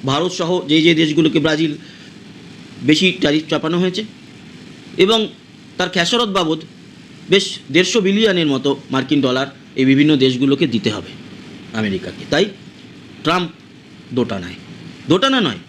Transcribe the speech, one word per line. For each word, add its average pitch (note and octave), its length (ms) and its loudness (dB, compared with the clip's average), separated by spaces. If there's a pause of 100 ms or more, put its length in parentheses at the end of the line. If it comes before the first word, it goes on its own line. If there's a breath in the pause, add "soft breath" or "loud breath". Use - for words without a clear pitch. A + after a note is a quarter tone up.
(100)
ভারত D3+ 280 0
সহ E3+ 120 -2 (200)
যে D#3 60 6 (100)
যে E3+ 80 6
দেশগুলোকে, D#3 460 2
ব্রাজিল, D#3 320 0 (1160 loud breath)
বেশি D#3 180 4 (160)
ট্যারিফ D#3 280 0
চাপানো D#3+ 320 -2
হয়েছে F#3 200 -2 (1000)
এবং A3 140 2 (580)
তার F3+ 180 -2
খেসারত G#3 440 0
বাবদ D#3+ 220 -2 (720)
বেশ F#3+ 120 2 (300)
দেড়শো F#3 260 2
বিলিয়নের F#3+ 540 2
মতো C3+ 160 0 (200)
মার্কিন C3+ 360 0
ডলার C3 220 0 (280)
এই C3 140 2
বিভিন্ন D3 260 4
দেশগুলোকে C3 580 2
দিতে A2 160 0
হবে G#2 200 -8 (640)
আমেরিকাকে। F#2+ 560 -6
তাই F#3 140 2 (800)
ট্রাম্প E3+ 240 0 (680)
দোটানায়, F#2+ 420 -6 (500)
দোটানা C4+ 320 2
নয় F3 280 -2